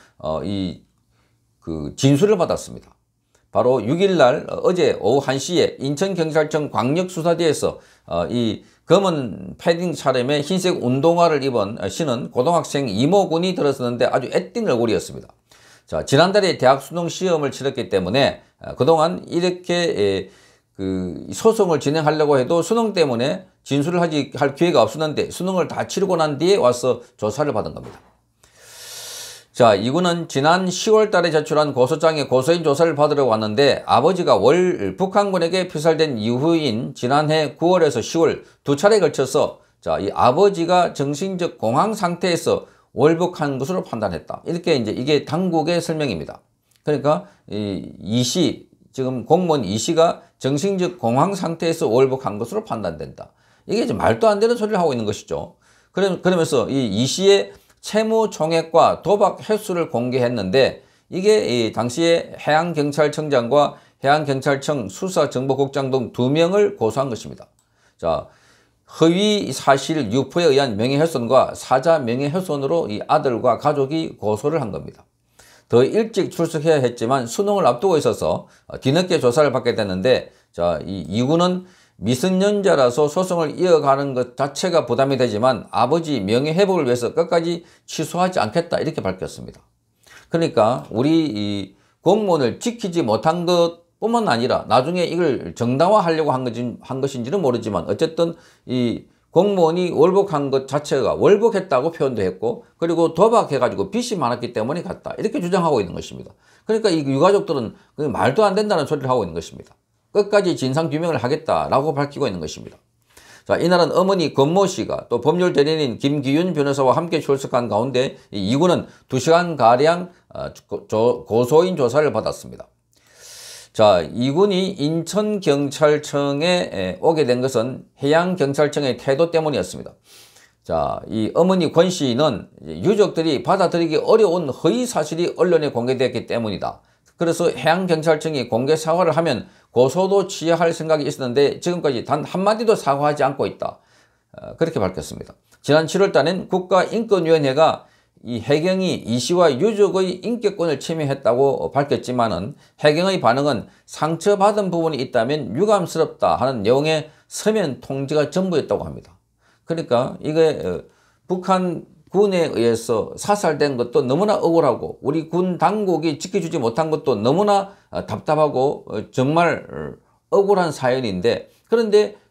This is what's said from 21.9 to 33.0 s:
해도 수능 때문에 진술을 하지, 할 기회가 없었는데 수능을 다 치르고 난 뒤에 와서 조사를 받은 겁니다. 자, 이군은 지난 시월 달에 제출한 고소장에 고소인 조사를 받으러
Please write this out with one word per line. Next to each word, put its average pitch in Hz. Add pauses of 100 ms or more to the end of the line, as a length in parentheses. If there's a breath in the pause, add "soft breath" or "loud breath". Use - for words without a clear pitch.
해도 151
수능 220
때문에 151 (160)
진술을 151
하지, 156
할 143
기회가 175
없었는데 143
수능을 180
다 -
치르고 185
난 151
뒤에 185
와서 123 (140 loud breath)
조사를 139
받은 85
겁니다. - (1500 loud breath)
자, 113
이군은 165
지난 170
시월 214
달에 175
제출한 151
고소장에 151
고소인 151
조사를 156
받으러 143